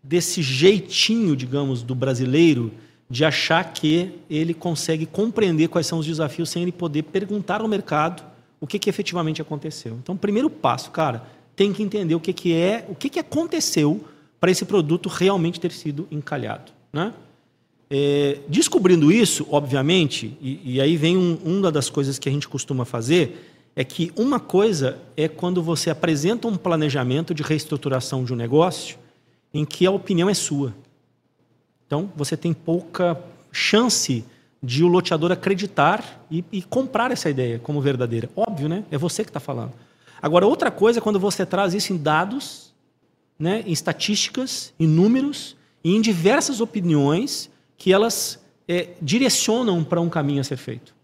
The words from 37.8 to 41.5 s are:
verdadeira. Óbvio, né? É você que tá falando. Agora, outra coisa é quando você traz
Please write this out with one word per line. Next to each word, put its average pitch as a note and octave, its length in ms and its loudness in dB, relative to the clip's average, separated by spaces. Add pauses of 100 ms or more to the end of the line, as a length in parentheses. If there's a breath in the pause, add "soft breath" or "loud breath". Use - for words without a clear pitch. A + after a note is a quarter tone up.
verdadeira. A#2+ 540 -2
Óbvio, F#3+ 340 -4
né? F#3 220 -4
É D3+ 80 -4
você F3 260 -4
que - 60 -12
tá - 100 -10
falando. B2 320 -8 (480 loud breath)
Agora, E3+ 260 4
outra C#4 240 2
coisa A#3 280 2
é A3 40 -2
quando G#3 180 0
você F#3+ 260 0
traz F#3 280 0